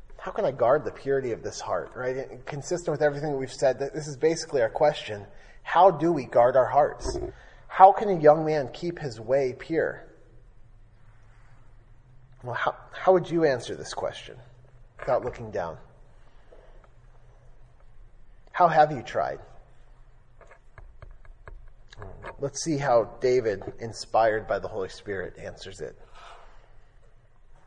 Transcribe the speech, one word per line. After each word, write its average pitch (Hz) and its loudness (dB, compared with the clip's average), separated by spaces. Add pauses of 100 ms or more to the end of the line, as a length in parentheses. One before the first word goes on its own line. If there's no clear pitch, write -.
(260)
how - -10
can 220 -4
I 170 2
guard 127 2
the 104 -6
purity 135 -4
of 95 -10
this 104 -8
heart, 90 -6
right? 127 -4
And 127 -10
consistent 175 -6
with 147 -2
everything 147 0
that 143 -2
we've 135 -6
said, 131 2
that 139 -6
this 135 -8
is 143 -12
basically 156 0
our 110 2
question. 107 0 (380)
How 185 8
do 160 2
we 143 0
guard 123 6
our 127 6
hearts? 131 0 (480)
How 190 10
can 208 0
a 180 0
young 151 8
man 151 -2
keep 170 -8
his 120 -8
way 127 0
pure? 127 -4 (2500)
Well, 120 -8
how, - -4 (160)
how - 4
would 175 2
you 165 0
answer 123 -2
this 69 -12
question - -8 (640)
without 117 -2
looking 117 -10
down? 87 -6 (2750)
How 180 4
have 156 4
you 127 -6
tried? 71 -4 (3000)
Let's - -8
see 151 -2
how 120 2 (100)
David, 117 0 (160)
inspired 110 -2
by 104 -2
the 92 -8
Holy 98 -6
Spirit, - -10
answers - -14
it. 67 -12 (1700)